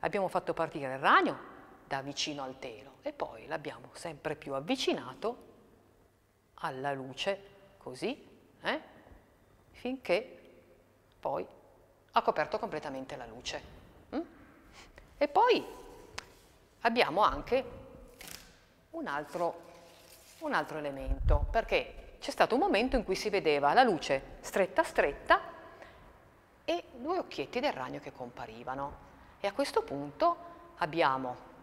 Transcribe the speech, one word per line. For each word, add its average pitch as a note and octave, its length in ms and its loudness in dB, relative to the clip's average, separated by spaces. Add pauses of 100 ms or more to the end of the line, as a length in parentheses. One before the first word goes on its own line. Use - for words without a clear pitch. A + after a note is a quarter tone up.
Abbiamo F#3 260 0
fatto F3 280 -2
partire C#3+ 400 -4
il C3+ 40 -6
ragno G3+ 400 4 (480)
da C#3 160 -4
vicino D3 400 -6
al C3 160 -10
telo G#2+ 440 -14
e D4 100 -6
poi - 340 -8
l'abbiamo D3 460 -8
sempre D3+ 420 -6
più C#3+ 200 -8
avvicinato F3 960 -2 (1040)
alla C#3 380 -4
luce, C3+ 580 -4 (280)
così, E3 500 -8 (320)
eh? A#3 200 -2 (920)
Finché A#3+ 680 -2 (840)
poi D#3 260 -2 (640)
ha A3+ 120 4
coperto D#3+ 360 0
completamente D3 560 -8
la B2+ 120 -12
luce. A#2 360 -10 (540)
Mm? D4 40 -2 (960)
E D4 120 2
poi A4 360 6 (1160)
abbiamo G#3+ 400 4
anche G#3 600 2 (1120)
un D#4+ 140 -6
altro, D#3 540 -2 (800)
un D4+ 140 -4
altro D3+ 240 0
elemento, C#3 720 2
perché - 680 0
c'è - 100 -8
stato G#3+ 240 4
un C4 60 6
momento C4 360 4
in G#3 80 2
cui F#3+ 100 0
si G#3 160 -2
vedeva D3+ 420 4
la A3 100 8
luce D3+ 580 2
stretta, - 420 2
stretta G3 580 4 (1200)
e E4+ 280 -2
due C#4 260 -2
occhietti F#3+ 420 -4
del C#4 120 2
ragno C3+ 280 -6
che C#3+ 120 -12
comparivano. B2 1000 -10 (300)
E - 60 -2
a G3 60 0
questo C#4+ 300 0
punto D#4 540 0 (420)
abbiamo C3+ 720 0 (120)